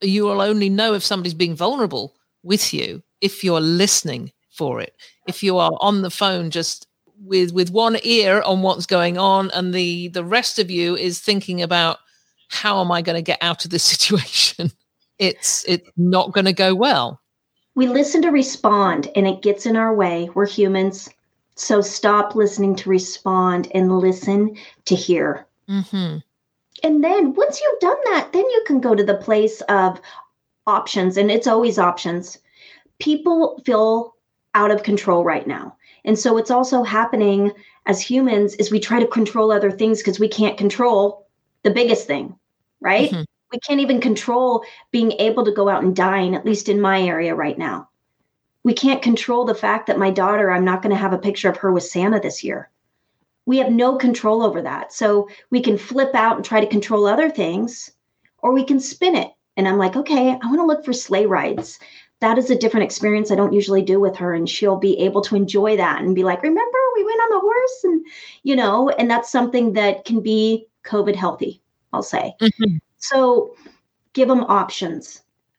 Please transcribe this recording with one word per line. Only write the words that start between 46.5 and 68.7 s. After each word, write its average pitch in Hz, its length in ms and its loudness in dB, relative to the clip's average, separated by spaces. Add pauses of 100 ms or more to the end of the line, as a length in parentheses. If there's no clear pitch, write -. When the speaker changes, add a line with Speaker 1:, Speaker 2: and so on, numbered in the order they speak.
Speaker 2:
in 202 120 2
my 190 220 2
area 165 320 -2
right 151 220 -4
now. 117 320 -8 (720)
We 233 100 2
can't 262 280 0
control 240 440 0
the 220 100 0
fact 214 320 -4
that - 120 0
my 196 100 2
daughter, 196 420 0
I'm 180 140 2
not 185 160 0
gonna 208 140 0
have 190 180 -2
a 180 40 -2
picture 196 320 -2
of 180 80 -4
her 190 140 0
with 175 120 2
Santa 196 360 0
this - 240 -8
year. - 260 -8 (760)
We 254 120 2
have 254 140 2
no 247 260 4
control 226 460 2
over - 180 0
that. 139 320 -8
So 208 340 2 (220)
we 247 120 2
can 214 160 2
flip 262 380 -2
out 226 200 2
and - 100 -10
try 220 160 0
to 208 60 0
control 208 400 2
other 285 220 2
things, 202 640 -6 (480)
or 247 140 0
we 262 100 2
can 269 160 2
spin 349 360 0
it. - 160 -4 (260)
And 196 100 2
I'm 196 100 2
like, 185 180 2
"Okay, 269 360 2
I 254 180 -6
wanna 330 160 2
look 302 200 0
for 254 80 -4
sleigh 196 320 0
rides." - 540 -2 (400)
That 226 180 2
is 254 140 0
a 247 60 4
different 220 260 2
experience 208 480 0
I 196 40 2
don't 202 180 2
usually 196 280 2
do 185 180 2
with 190 180 2
her. 175 160 -2
And 165 140 -2
she'll 196 300 0
be 196 220 2
able 196 240 0
to 214 120 -4
enjoy 202 420 2
that 165 240 0
and 180 140 0
be 185 80 0
like, 180 200 0
"Remember 453 340 0 (180)
we 403 80 0
went 453 180 0
on 466 100 2
the 392 80 2
horse?" 494 440 0
And, 330 220 0 (380)
you 269 120 0
know, 240 340 2